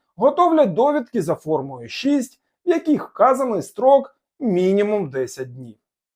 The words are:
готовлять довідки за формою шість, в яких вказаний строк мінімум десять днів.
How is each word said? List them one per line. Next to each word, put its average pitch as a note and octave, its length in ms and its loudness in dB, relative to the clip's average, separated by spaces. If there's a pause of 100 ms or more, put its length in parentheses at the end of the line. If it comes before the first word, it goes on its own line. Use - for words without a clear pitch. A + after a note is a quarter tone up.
(160)
готовлять D4 580 2
довідки B3 480 0
за D#3 120 -2
формою C3+ 540 -6
шість, C4+ 520 -4 (260)
в - 20 -8
яких D#4 420 0
вказаний B3 520 0
строк C4 540 2 (240)
мінімум G3+ 680 0
десять B2+ 440 -8
днів. A#2+ 220 -18 (400)